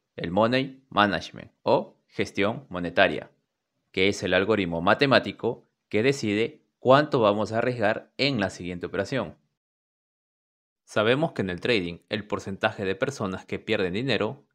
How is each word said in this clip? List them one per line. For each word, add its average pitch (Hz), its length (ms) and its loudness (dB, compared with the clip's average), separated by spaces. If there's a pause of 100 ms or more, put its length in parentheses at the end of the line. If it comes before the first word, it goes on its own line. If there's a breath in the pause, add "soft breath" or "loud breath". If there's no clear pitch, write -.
(160)
el 85 160 -6
money 117 560 0
management - 640 0 (120)
o 143 340 0 (100)
gestión 101 600 -4
monetaria, 87 600 0 (640)
que 95 160 2
es 101 160 -2
el 92 100 0
algoritmo 92 480 2
matemático 110 840 2 (220)
que 104 120 0
decide 117 640 -2 (140)
cuánto 139 400 4
vamos 104 320 2
a 110 80 -2
arriesgar 113 580 -2
en 131 220 0
la 95 100 0
siguiente 90 380 -10
operación. 98 500 -4 (1500)
Sabemos 127 480 0
que 113 100 -4
en 92 80 -4
el 87 100 -8
trading 87 380 0 (100)
el 107 160 -6
porcentaje 101 580 -4
de 95 120 -2
personas 95 500 -6
que 98 140 -8
pierden 101 340 -2
dinero 113 500 -4 (120)